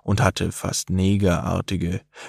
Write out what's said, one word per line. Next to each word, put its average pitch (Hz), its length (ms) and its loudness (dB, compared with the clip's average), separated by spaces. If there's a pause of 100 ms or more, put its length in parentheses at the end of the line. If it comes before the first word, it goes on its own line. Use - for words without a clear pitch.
und 101 180 2
hatte 92 320 2
fast - 380 -6
negerartige, 92 1120 0 (260)